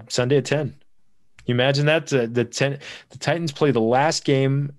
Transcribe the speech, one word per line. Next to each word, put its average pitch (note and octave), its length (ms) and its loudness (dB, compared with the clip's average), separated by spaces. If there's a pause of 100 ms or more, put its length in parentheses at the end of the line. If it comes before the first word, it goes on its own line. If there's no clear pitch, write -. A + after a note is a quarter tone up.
Sunday B2+ 280 2
at B2+ 80 0
ten. C#3 300 -4 (720)
You B2 100 0
imagine C#3 320 2
that? D#3 200 2
The, B2 200 0
the A#2 180 0
ten, C3+ 320 -2 (320)
the - 80 -20
Titans D#3+ 340 -2
play D3 200 0
the A#2 100 2
last C3 440 0
game, C#3 540 0